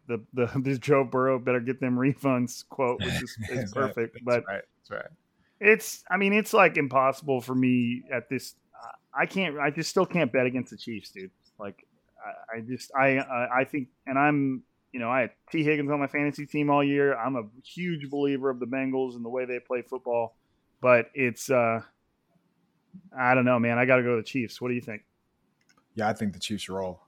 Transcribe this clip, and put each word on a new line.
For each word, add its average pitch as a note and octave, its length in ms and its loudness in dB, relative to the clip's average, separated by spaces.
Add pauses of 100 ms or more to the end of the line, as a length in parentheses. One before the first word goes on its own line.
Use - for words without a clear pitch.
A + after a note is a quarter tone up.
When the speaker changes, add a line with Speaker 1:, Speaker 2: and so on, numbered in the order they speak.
Speaker 1:
the, A#2 160 -4 (100)
the, D#3 140 0
<laughs> - 160 -4
the C3+ 140 -2
Joe C#3 260 2
Burrow C3 360 0
"better B2 200 0
get A#2+ 200 -4
them B2 180 0
refunds" B2+ 720 0
quote, A#2+ 320 -2
which B2+ 100 -2
is, - 120 -4
Speaker 2:
<laughs> A2+ 280 -10
Speaker 1:
is - 0 -
Speaker 2:
That's A#2 260 -6
right. C3 180 -2
Speaker 1:
perfect. A#2 200 -4
Speaker 2:
That's B2 120 -18
Speaker 1:
But A#2+ 220 0
Speaker 2:
right. G2 140 -8 (280)
That's - 20 -18
right. - 200 -10 (480)
Speaker 1:
it's, G#3+ 500 2
I F3+ 80 2
mean, G3 160 2
it's, G#3+ 200 2
like, F3+ 240 6
impossible C3+ 640 2
for B2+ 140 -4
me B2 560 2
at A#2+ 180 -4
this. - 260 -8 (580)
I D#3 140 0
can't, E3+ 320 -4
I C#3+ 100 0
just D#3 220 -4
still F#3 160 2
can't D#3 240 0
bet C3 140 4
against B2+ 260 -4
the G#2 60 -16
Chiefs, G#2+ 340 -12
dude. F#2+ 200 -14 (280)
Like, G2+ 260 -14 (680)
I, A2+ 40 -8
I A#2 40 -10
just, A#2 380 -10
I, C3+ 200 6
I, B2 400 -2
I C3+ 40 4
think, C3+ 260 -4 (180)
and C3+ 100 -2
I'm, C#3 460 2 (280)
you B2+ 80 -10
know, A#2 100 -4
I B2+ 120 2
had A2 100 -2 (200)
T D#3+ 120 0
Higgins D3 280 2
on D3 80 0
my C#3 80 -2
fantasy D3 400 -4
team D3 220 0
all C#3+ 140 4
year. C#3 320 2
I'm B2 200 -4
a A2+ 80 -4 (200)
huge E3+ 460 -6
believer C#3 400 0
of B2+ 100 -4
the B2 60 -4
Bengals C3 500 -2
and A#2+ 80 -10
the A#2 60 -8
way B2+ 160 -2
they B2 140 -6
play B2 240 -4
football, A#2+ 520 -4 (460)
but B2 320 6
it's, B2 360 -2
uh, A#2 320 4 (1400)
I B2+ 160 4
don't B2+ 120 4
know, B2 120 4
man. A#2 220 2
I B2+ 60 4
gotta B2+ 180 4
go A#2+ 80 0
to A#2+ 60 2
the G#2+ 100 -4
Chiefs. A#2+ 320 -6
What B2 100 -6
do B2 60 -2
you A#2+ 60 -6
think? A2 220 -14 (920)
Speaker 2:
Yeah, A2 140 0
I A2 40 0
think G#2 200 -4
the F2+ 60 -18
Chiefs G#2 300 -8
roll, F#2 380 -6